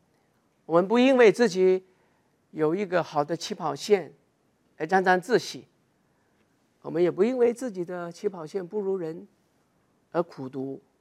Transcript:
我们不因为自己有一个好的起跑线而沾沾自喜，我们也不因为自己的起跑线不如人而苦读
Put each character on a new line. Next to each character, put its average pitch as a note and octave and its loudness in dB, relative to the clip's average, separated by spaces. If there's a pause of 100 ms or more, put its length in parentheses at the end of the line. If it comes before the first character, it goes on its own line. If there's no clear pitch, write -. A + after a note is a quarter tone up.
(640)
我 D#3 -4
们 F3+ 4
不 A#3 2
因 C4 4
为 A3+ 10
自 A#3 2
己 F#3 2 (680)
有 D#3 -2
一 G3+ -4
个 E3+ 0
好 D3 -2
的 D#3+ -4
起 - -10
跑 D3+ -6
线 F#3 0 (640)
而 D#3 -6
沾 F#3+ 2
沾 F#3 4
自 G#3+ 0
喜， - -6 (1120)
我 C#3+ -12
们 D#3+ 0
也 F3 4
不 D#3 0
因 B3+ 2
为 A#3+ 2
自 A#3+ -8
己 F3+ -8
的 F3 -10
起 - -10
跑 F3+ -6
线 F#3 -8
不 G#3+ -6
如 F#3+ -4
人 F3 -10 (840)
而 E3 0
苦 C#3+ -8
读 C3+ -10 (200)